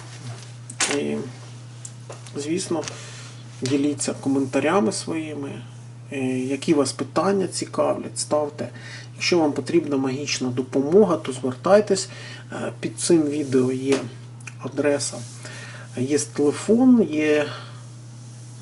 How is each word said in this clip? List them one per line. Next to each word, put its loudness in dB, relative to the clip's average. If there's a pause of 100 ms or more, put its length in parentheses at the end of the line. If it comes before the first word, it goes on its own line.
(1000)
і, 0 (1200)
звісно, -2 (800)
діліться 2
коментарями 2
своїми, -6 (600)
е, -6 (200)
які 2
вас 4
питання 0
цікавлять, -2
ставте. -2 (460)
Якщо 2
вам 4
потрібна 2
магічна -2
допомога, 4
то -6
звертайтесь. 4 (440)
Е, -6
під -6
цим 6
відео 2
є 2 (680)
адреса, 0 (800)
є 2
телефон, 6
є 4 (1160)